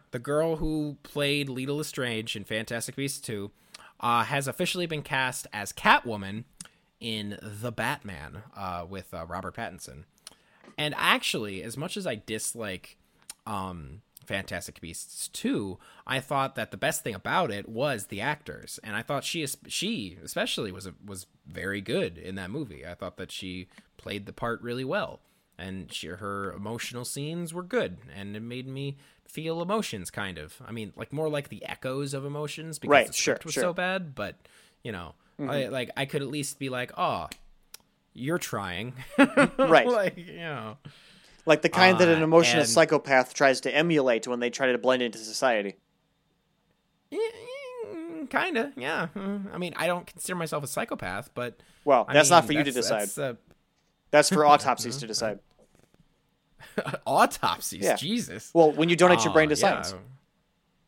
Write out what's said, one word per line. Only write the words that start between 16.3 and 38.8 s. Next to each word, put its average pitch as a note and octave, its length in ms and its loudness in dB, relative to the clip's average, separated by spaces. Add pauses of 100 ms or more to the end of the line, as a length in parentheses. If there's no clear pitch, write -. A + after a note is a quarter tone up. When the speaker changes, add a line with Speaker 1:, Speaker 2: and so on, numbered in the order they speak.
Speaker 1:
that A2+ 160 -6
the G#2 60 -10
best D3 260 -2
thing A2+ 120 -6
about C#3 360 -2
it G2+ 160 -8
was A#2 400 -4
the G2 140 -8
actors, - 600 -8
and G#2+ 120 -8
I A2 60 -4
thought C#3 240 -4
she E3+ 160 -4
is, C#3 160 -6 (100)
she C#3+ 560 -6
especially - 480 -4
was F#2 140 -12
a, F#2 80 -12 (120)
was G2 200 -12 (220)
very F#2+ 340 -6
good A2 360 -4
in F2+ 180 -12
that F#2 160 -8
movie. G2+ 340 -10
I F2 80 -12
thought - 240 -12
that F#2 140 -12
she F#2 360 -10 (300)
played G2 280 -10
the - 80 -14
part A#2 280 -6
really A#2+ 240 -6
well, F3 340 -6 (380)
and F#2+ 340 -12
she, - 160 -10
her G2 460 -8
emotional A#2+ 500 -8
scenes D#3+ 500 -8
were F3+ 100 -8
good, F3 340 -4 (180)
and G2+ 220 -10
it G#2+ 40 -10
made B2 260 -10
me C#3 300 -8 (280)
feel E3 360 -6
emotions, F3 500 -4
kind F#2+ 260 -6
of. D#2 280 -14
I G#2+ 60 -14
mean, A2 240 -8
like, - 160 -12
more D#3 160 -2
like D3 220 -4
the G#2 160 -14
echoes C3+ 480 -6
of C3+ 100 -6
emotions D3+ 560 -8
because - 120 0
Speaker 2:
Right, C3+ 160 10
Speaker 1:
the - 60 -10
script - 300 0
Speaker 2:
sure, - 40 -16
Speaker 1:
was D3+ 60 -6
Speaker 2:
sure. C3 100 2
Speaker 1:
so F3+ 100 0
bad. F3+ 420 -4
But, G2 200 -6 (480)
you A#2+ 100 -8
know, F2 220 -10 (240)
Speaker 2:
Mm-hmm. C#3+ 120 -6
Speaker 1:
I, C#3 160 -2
like, B2+ 300 -4
I C#3 80 -2
could C#3+ 160 -4
at C#3 60 -6
least C#3 320 -6
be C#3 80 -4
like, B2+ 300 -6
"Oh, A#2 320 -2 (840)
you're C3+ 240 -2
trying." G2+ 560 -6 (120)